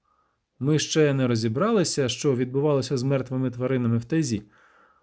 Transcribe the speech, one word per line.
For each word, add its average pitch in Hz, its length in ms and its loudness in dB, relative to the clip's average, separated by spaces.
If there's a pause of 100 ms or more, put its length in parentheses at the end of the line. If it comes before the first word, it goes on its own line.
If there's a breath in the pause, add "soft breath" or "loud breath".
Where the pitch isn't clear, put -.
(580)
Ми 143 200 2
ще 147 340 2
не 135 140 0
розібралися, 131 840 0
що 135 260 0
відбувалося 135 640 0
з 123 60 -2
мертвими 131 480 -2
тваринами 123 460 0
в 117 80 -4
тайзі. 131 380 -2 (600 soft breath)